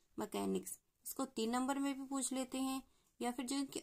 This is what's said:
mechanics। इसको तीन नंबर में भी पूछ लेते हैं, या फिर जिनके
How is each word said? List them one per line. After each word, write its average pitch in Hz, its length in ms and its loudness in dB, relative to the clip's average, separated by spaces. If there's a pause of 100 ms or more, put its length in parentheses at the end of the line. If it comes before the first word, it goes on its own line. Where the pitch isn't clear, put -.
(200)
mechanics। 202 580 0 (280)
इसको - 220 -2
तीन 226 220 2
नंबर 262 300 2
में 277 140 2
भी 269 120 -6
पूछ 269 280 0
लेते 262 260 0
हैं, 269 220 0 (380)
या 240 120 2
फिर 247 140 -2
जिनके 277 380 -2